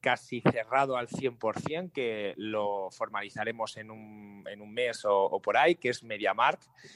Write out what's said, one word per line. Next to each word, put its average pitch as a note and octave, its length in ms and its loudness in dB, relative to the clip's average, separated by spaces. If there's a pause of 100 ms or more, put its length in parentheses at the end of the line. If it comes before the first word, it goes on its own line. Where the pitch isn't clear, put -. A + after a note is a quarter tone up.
casi B2 380 0
cerrado B2+ 560 2
al A#2+ 140 -2
cien B2 280 -2
por G#2+ 220 -2
cien, E3+ 300 -4
que A2 480 -2
lo G2+ 520 -2
formalizaremos G#2+ 840 -6
en A2 160 -14
un, G#2+ 580 -16
en G2+ 120 -14
un G#2 120 -16
mes A#2 300 -2
o, G#2 100 4
o G2 280 4
por G#2 160 2
ahí, E3 180 6
que B2 140 -2
es - 140 -4
MediaMarkt, A2 600 0 (320)